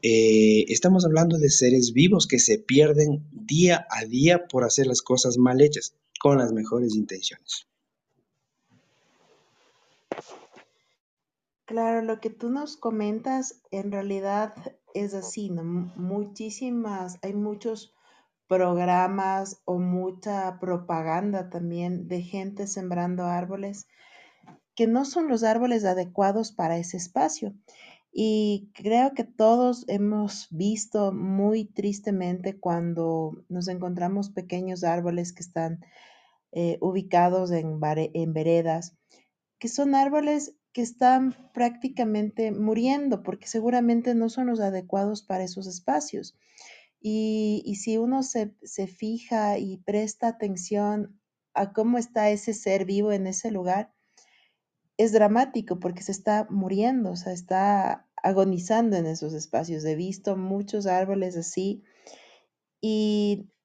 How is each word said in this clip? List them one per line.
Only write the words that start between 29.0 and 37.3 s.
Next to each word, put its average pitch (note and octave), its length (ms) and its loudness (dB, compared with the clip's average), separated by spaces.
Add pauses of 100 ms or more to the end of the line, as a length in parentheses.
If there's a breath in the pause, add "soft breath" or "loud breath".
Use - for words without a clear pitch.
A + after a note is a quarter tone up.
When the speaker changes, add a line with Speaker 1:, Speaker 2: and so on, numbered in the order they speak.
Speaker 2:
que B3+ 100 -4
todos A#3+ 640 4
hemos G#3 640 -2
visto G3+ 640 -2
muy G3 520 0
tristemente G3 960 -4
cuando E3 880 -4
nos F3+ 200 -6
encontramos F3+ 600 -4
pequeños F3+ 540 -8
árboles F3 480 -2
que - 100 -18
están, E3 380 -6 (720 soft breath)
eh, E3+ 280 -2
ubicados F#3 720 2